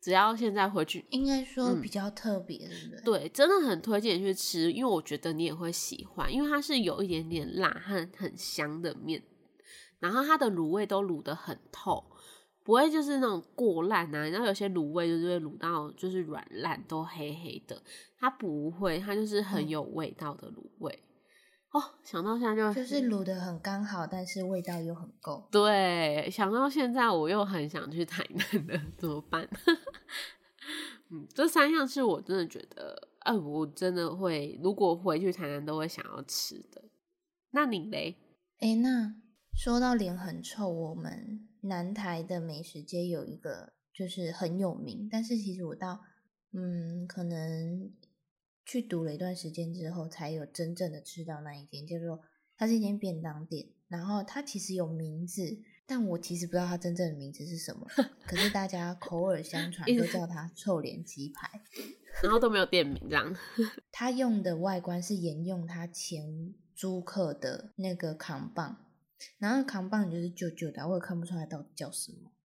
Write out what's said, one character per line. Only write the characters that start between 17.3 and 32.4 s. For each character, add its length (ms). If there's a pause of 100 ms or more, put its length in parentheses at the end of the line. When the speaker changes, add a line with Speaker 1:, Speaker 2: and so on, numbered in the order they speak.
Speaker 1:
黑 320
的， 120 (380)
它 100
不 440
会， 260
它 160
就 100
是 160
很 300
有 140
味 260
道 240
的 160
卤 140 (160)
味。 120
Speaker 2:
嗯。 200 (640)
Speaker 1:
哦， 80 (220)
想 200
到 140
现 100
在 80
就 160
Speaker 2:
就 140
是 240
卤 140
得 100
很 260
刚 240
好， 220
但 180
是 200
味 180
道 180
又 140
很 160 (100)
够。 320
Speaker 1:
对， 800
想 220
到 160
现 240
在 160
我 180
又 160
很 240
想 220
去 160
台 240
南 380
了， 120 (160)
怎 140
么 120
办？ 280
<laughs> 1600
嗯， 240
这 140
三 240
样 160
是 160
我 180
真 160
的 100